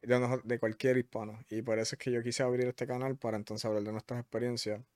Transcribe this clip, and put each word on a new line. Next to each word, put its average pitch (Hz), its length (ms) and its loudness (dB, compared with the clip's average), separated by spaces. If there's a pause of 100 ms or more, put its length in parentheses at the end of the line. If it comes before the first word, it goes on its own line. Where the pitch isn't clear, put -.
de 123 180 4
donde, 123 260 2
de 117 140 0
cualquier 127 380 2
hispano. 110 420 -2 (120)
Y 110 100 -2
por 110 180 2
eso 113 180 -2
es - 20 -20
que - 120 -4
yo 120 120 2
quise 120 200 0
abrir 127 240 4
este 123 200 -2
canal 127 300 -2
para 110 200 -2
entonces 107 300 -6
hablar 107 160 2
de 107 100 -4
nuestras 120 280 -6
experiencias 117 600 -2 (160)